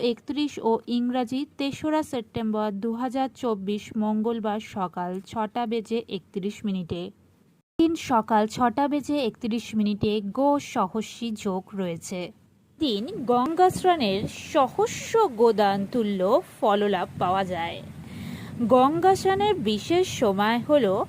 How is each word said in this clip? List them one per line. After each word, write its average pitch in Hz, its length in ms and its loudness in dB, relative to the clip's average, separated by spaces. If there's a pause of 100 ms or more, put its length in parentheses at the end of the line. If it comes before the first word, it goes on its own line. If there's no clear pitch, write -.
(100)
একত্রিশ 285 420 -4 (160)
ও - 20 4 (280)
ইংরাজি 247 420 -2 (180)
তেসরা 302 440 -2 (100)
সেপ্টেম্বর 220 560 -4 (140)
দু 233 80 -2 (100)
হাজার 262 280 -2 (140)
চব্বিশ 208 420 -2 (180)
মঙ্গলবার 214 580 0 (140)
সকাল 180 360 -4 (200)
ছটা 226 360 -4
বেজে 226 320 -4 (180)
একত্রিশ 196 400 -8 (120)
মিনিটে। 180 340 -4 (760)
দিন 330 160 4 (160)
সকাল 220 320 4 (120)
ছটা 254 380 2
বেজে 294 240 -2 (120)
একত্রিশ 214 380 -4 (120)
মিনিটে 208 340 0 (260)
গো 277 120 4 (220)
সহস্রী 220 560 -4 (160)
যোগ 190 180 -2 (180)
রয়েছে। 180 400 -6 (600)
দিন 220 220 0 (280)
গঙ্গা 311 460 4
স্নানের 247 440 2 (320)
সহস্র 330 640 0 (260)
গোদান 202 380 4 (140)
তুল্য 208 280 0 (360)
ফললাভ 202 520 2 (100)
পাওয়া 190 240 2 (100)
যায়। 170 260 -6 (920)
গঙ্গা 320 480 6
স্নানের 392 340 2 (160)
বিশেষ 330 340 2 (160)
সময় 214 380 2 (100)
হল 285 180 6 (220)